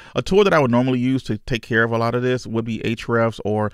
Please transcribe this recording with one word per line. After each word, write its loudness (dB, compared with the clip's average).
a -2
tool 2
that 4
I 4
would 2
normally 2
use 0
to -4
take -4
care 0
of 0
a 0
lot 0
of -2
this -2
would -4
be -6
Ahrefs -2
or 0